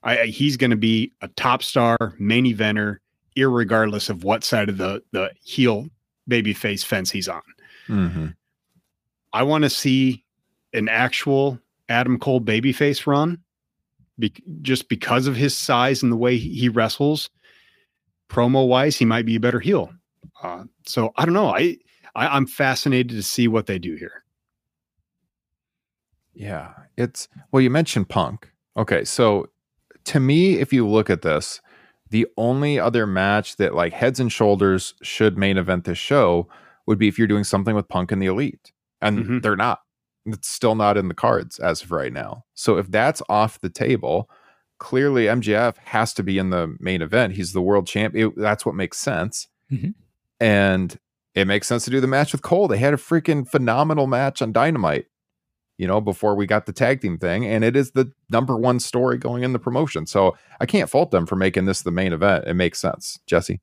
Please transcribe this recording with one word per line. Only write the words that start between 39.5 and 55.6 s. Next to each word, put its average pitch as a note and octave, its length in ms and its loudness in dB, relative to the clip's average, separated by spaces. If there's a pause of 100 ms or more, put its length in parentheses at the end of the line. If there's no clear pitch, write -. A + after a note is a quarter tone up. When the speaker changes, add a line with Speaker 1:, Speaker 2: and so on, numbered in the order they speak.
Speaker 2:
not. G#2+ 260 -2 (440)
It's G#2 240 -10
still A2 260 0
not G#2 220 2
in F#2 100 0
the E2+ 60 -4
cards - 460 0
as E2 240 -2
of F2 80 -12
right C2+ 220 -4
now. A#1 400 -12
So G2+ 240 0
if F#2 120 -4
that's A2+ 400 0
off G#2+ 300 0
the F#2 100 -6
table, A2+ 600 -2 (500)
clearly C3 480 0
M A#2 140 0
J G#2 120 0
F A2+ 240 0
has - 360 -2
to G#2 100 -4
be F#2+ 140 0
in F#2 120 0
the E2+ 300 -2
main F#2 220 -4
event. G2 320 0
He's F#2 200 -8
the F#2+ 80 0
world F#2+ 260 2
champ. G#2 280 -4
It, A2 220 0
that's G#2+ 280 -2
what E2 100 -2
makes F#2 220 -6
sense. G#2 500 -6 (240)
Speaker 3:
Mm-hmm. C3 180 -4 (500)
Speaker 2:
And G2 580 2 (380)
it G2 100 2
makes G2+ 220 0
sense A#2 180 -2
to A#2+ 60 -4
do C3 80 2
the B2+ 80 2
match C#3 240 2
with D3 100 -4
Cole. F#3 260 2
They G#2+ 100 0
had C#3 160 2
a C3+ 40 0
freaking D3+ 500 0
phenomenal C#3 600 2
match C3+ 340 0
on A2+ 120 -2
Dynamite, A2+ 540 2 (720)